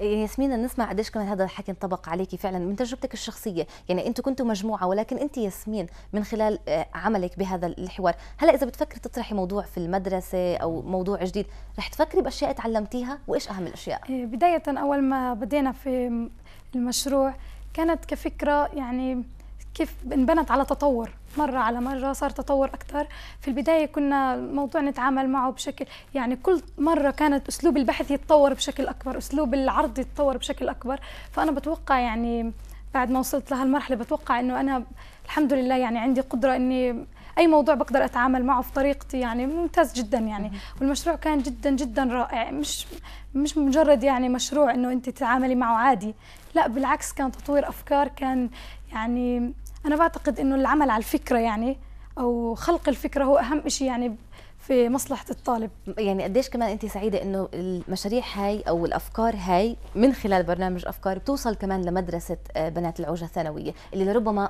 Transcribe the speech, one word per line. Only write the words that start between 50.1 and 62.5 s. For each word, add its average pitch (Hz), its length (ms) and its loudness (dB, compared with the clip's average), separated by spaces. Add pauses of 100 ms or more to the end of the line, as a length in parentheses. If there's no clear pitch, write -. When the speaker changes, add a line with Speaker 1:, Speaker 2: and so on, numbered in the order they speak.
Speaker 2:
إنه 269 160 2
العمل 269 340 4
على 220 80 4
الفكرة، 247 400 0
يعني 226 400 0 (400)
أو 240 380 0
خلق 320 340 2
الفكرة، 277 340 2
هو 277 140 8
أهم 294 280 2
إشي 285 200 0
يعني 247 300 0 (440)
في 247 300 4
مصلحة 262 400 -2
الطالب. 226 420 -2 (260)
Speaker 1:
يعني 196 260 2
قديش 233 260 2
كمان 233 200 0
أنت 208 160 -4
سعيدة 202 360 -2
إنه 190 320 -2
المشاريع 185 720 -2 (120)
هاي 202 260 0
أو 170 240 2
الأفكار 220 500 0
هاي 190 400 2 (200)
من 247 180 6
خلال 196 300 2
برنامج 175 420 -2
أفكار - 320 -4
بتوصل 262 380 -2
كمان 190 260 -2
لمدرسة، 175 560 -2 (180)